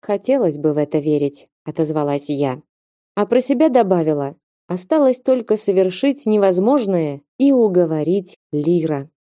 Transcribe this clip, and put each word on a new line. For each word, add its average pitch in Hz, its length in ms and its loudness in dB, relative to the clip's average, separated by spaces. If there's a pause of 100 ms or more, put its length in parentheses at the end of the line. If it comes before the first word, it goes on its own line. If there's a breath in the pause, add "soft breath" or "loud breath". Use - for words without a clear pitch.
«Хотелось 202 560 -2
бы 151 160 0
в 143 40 0
это 151 220 -2
верить», 143 480 -2 (180)
отозвалась 147 640 -4
я. 139 320 -2 (540)
А 208 100 0
про 247 160 2
себя 277 280 2
добавила: 165 680 0 (320)
«Осталось 254 520 0
только 247 380 0
совершить 190 720 0
невозможное 196 920 0 (180)
и 277 120 4
уговорить 180 880 0 (140)
Лира». 151 580 -2 (160)